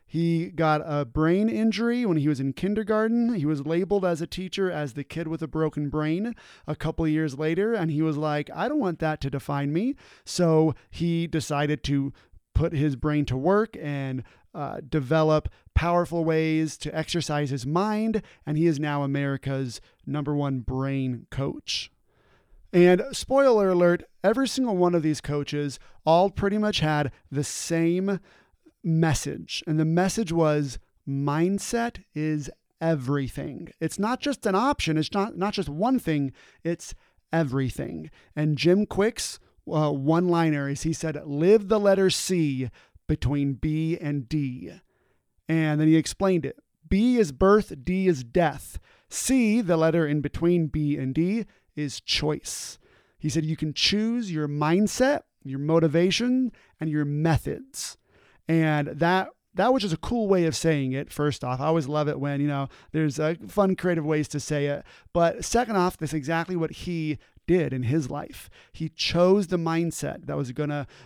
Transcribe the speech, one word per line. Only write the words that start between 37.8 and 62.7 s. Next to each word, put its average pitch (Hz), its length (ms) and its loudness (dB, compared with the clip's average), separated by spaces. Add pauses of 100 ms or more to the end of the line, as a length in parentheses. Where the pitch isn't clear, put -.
And 151 220 0
Jim 185 280 4
Quick's, - 540 -2 (320)
uh, 156 200 2
one-liner 160 760 2
is, - 160 -6
he 165 100 0
said, 151 320 -6
"Live 180 420 4
the 214 120 2
letter 196 300 4
C 143 600 0 (380)
between 143 460 0
B 156 440 -2
and 147 300 -4
D." 139 440 -4 (760)
And 156 340 2
then 156 60 6
he 160 80 8
explained 175 500 2
it. - 140 -8 (280)
B 233 300 4
is 185 140 4
birth, 190 420 4 (100)
D 185 240 0
is 143 160 2
death. 143 560 -2 (300)
C, 240 520 2
the 175 160 2
letter 160 280 4
in 147 160 0
between 165 460 2
B 147 280 0
and 131 200 -4
D, 185 320 0 (280)
is 147 240 -6
choice. - 800 -4 (400)
He 151 120 -4
said, 156 160 -2
"You 156 120 -4
can 156 160 -4
choose 220 580 -2
your 151 160 -2
mindset, 185 720 2 (220)
your 135 160 -8
motivation, 170 920 2 (280)
and 165 100 -4
your 151 140 0
methods." 151 920 -2 (500)
And 156 400 2
that, 175 420 0 (240)
that 214 180 2
was 262 120 2
just 185 100 -2
a 160 40 -4
cool 226 300 -2
way 185 180 4
of 156 100 0
saying 143 360 0
it, 135 200 -6
first 147 320 -2
off. 127 160 -4
I 139 60 -4
always 160 220 2
love 151 200 -2
it 139 120 -4
when, 143 220 -2
you 147 60 0
know, 139 200 -2 (260)